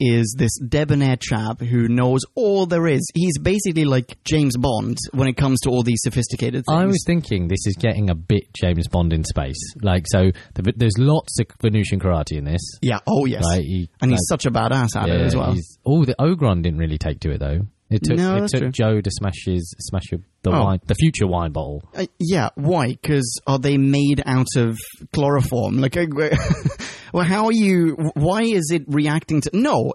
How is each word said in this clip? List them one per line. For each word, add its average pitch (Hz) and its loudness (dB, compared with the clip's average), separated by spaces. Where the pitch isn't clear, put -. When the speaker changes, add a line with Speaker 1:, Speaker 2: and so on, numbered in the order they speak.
Speaker 1:
is 117 2
this 117 2
debonair 143 0
chap 110 -4
who 120 2
knows 127 2
all 202 2
there 170 0
is. 156 0
He's 170 0
basically 175 0
like 131 -2
James 143 2
Bond 120 -2
when 135 2
it 123 -4
comes 135 2
to 139 -2
all 123 2
these 117 0
sophisticated 120 -2
things. 156 2
Speaker 2:
I 180 2
was 190 2
thinking 127 0
this 95 -2
is 98 -2
getting 104 0
a 87 2
bit 87 -2
James 85 0
Bond 85 2
in 80 0
space. 67 -4
Like, 90 0
so 95 4
the, 92 -2
there's 110 0
lots 143 0
of 117 2
Venusian 104 0
karate 82 0
in 73 -6
this. 78 -2
Speaker 1:
Yeah, 113 0
oh 143 2
yes. 110 0
Speaker 2:
Right, 90 2
he, 87 -4
Speaker 1:
And 131 4
he's 123 2
Speaker 2:
like, 165 0
Speaker 1:
such - -4
a 131 0
badass 117 0
at 104 -2
it 85 0
Speaker 2:
yeah, 85 2
Speaker 1:
as 85 2
well. - 0
Speaker 2:
he's, 87 -6
oh, 151 4
the 123 0
Ogron 135 2
didn't 80 0
really 78 0
take 78 -4
to 80 -2
it, 71 -2
though. 71 -2
It 107 0
took, 160 0
Speaker 1:
No, 185 2
Speaker 2:
it 196 2
Speaker 1:
that's 208 -2
Speaker 2:
took 127 0
Speaker 1:
true. 127 -2
Speaker 2:
Joe 110 2
to 98 0
smash - -4
his, 90 -2
smash - -6
your, 87 -4
the - 2
Speaker 1:
Oh. 139 4
Speaker 2:
wine, 95 2
the - 0
future 156 2
wine 87 -2
bottle. 73 -8
Speaker 1:
Uh, - -4
yeah, 165 0
why? 143 0
'Cause 135 -2
are 135 2
they 143 0
made 139 2
out 127 2
of 117 2
chloroform? 127 0
Like, 135 0
uh, 175 0
<laughs> - -4
well, 175 0
how 196 2
are 226 2
you, 185 4
wh-, 156 -4
why 180 2
is 196 0
it 165 0
reacting 151 0
to, 147 -4
no, 180 0